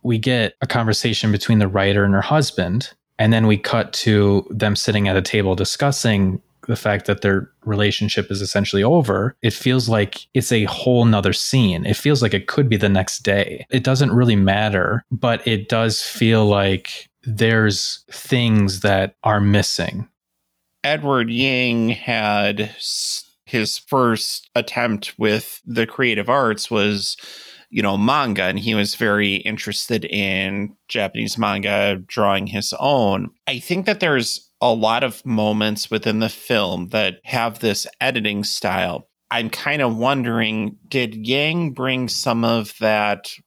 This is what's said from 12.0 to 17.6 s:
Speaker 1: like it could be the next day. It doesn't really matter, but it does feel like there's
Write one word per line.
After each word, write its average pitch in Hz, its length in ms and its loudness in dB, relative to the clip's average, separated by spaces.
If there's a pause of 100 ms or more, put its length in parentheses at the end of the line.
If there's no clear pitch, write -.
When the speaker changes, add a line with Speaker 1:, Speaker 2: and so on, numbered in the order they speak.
Speaker 1:
like 104 140 2
it 95 120 -2
could 139 220 0
be 110 80 2
the 104 100 2
next 95 360 0
day. 98 480 -2
It 131 120 0
doesn't 131 280 2
really 117 240 4
matter, 101 760 2
but 117 380 -2
it 107 200 0
does 113 360 0
feel 113 420 4
like 98 640 0 (140)
there's 110 880 0